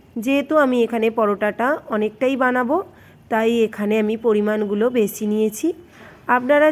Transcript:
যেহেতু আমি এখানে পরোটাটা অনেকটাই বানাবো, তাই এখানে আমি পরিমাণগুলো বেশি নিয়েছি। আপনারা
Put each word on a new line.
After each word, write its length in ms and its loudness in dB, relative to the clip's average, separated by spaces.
যেহেতু 300 0
আমি 200 0
এখানে 220 -2
পরোটাটা 480 0
অনেকটাই 480 -2
বানাবো, 340 0
তাই 200 2
এখানে 260 -4
আমি 120 -2
পরিমাণগুলো 580 0
বেশি 320 -2
নিয়েছি। 360 -2
আপনারা 360 4